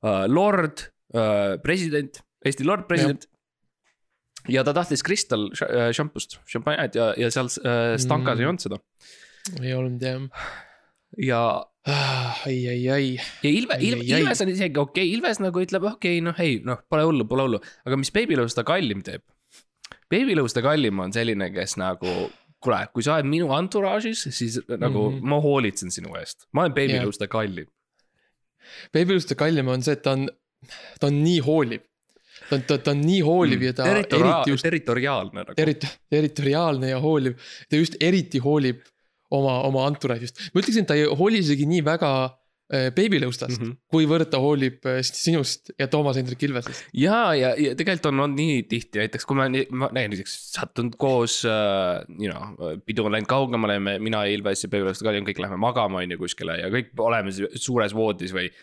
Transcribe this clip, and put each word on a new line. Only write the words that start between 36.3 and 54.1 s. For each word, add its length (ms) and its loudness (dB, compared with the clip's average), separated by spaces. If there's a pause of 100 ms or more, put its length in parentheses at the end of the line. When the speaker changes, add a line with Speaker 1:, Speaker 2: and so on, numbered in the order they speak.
Speaker 2:
ja 100 0
hooliv. 380 2 (320)
Ta 60 2
just 240 2
eriti 380 2
hoolib 440 2 (480)
oma, 320 2
oma 280 2
entourage'ist. 480 -4 (160)
Ma 60 4
ütleksin, 220 2
et 40 0
ta 80 2
ei 160 4
hooli 320 4
isegi 240 2
nii 160 2
väga, 280 2 (600)
äh, 240 0
Baby 240 4
Lõustast, 400 -4
Speaker 1:
Mhm. 140 -6 (200)
Speaker 2:
kuivõrd 380 4
ta 80 2
hoolib, 480 2
äh, 160 0
s-, 160 -2
sinust 600 0
ja 100 -2
Toomas 280 2
Hendrik 260 -4
Ilvesest. 420 -4 (100)
Speaker 1:
Jaa, 400 4
ja, 240 4
ja 160 2
tegelikult 320 -2
on, 140 2
on 160 0
nii 320 2
tihti, 320 -4
näiteks 260 -4
kui 100 -2
ma 120 2
nii, 220 0
ma 180 -4
näiteks 680 -6
sattunud 420 -4
koos, 480 2
äh, 640 0
you 220 -6
know, 460 -8 (100)
pidu 180 -2
on 80 0
läinud 140 -2
kaugemale, 540 0
me, 180 -2
mina, 260 -2